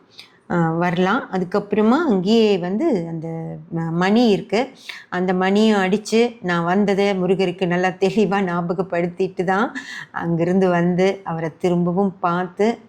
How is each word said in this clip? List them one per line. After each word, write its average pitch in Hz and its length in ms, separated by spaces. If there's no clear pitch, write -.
ஆ, 165 200
வரலாம். 180 600
அதுக்கப்புறமா 196 580
அங்கேயே 214 680
வந்து 185 520
அந்த 165 480
ம-, 165 160
மணி 202 380
இருக்கு. 202 400
அந்த 185 240
மணியை 202 420
அடிச்சு 214 680
நான் 175 220
வந்ததை 196 520
முருகருக்கு 180 520
நல்லா 180 200
தெளிவா 190 540
ஞாபகப்படுத்திட்டு 175 1000
தான் 196 320
அங்கிருந்து 175 580
வந்து 180 540
அவரை 165 340
திரும்பவும் 175 640
பார்த்து 180 580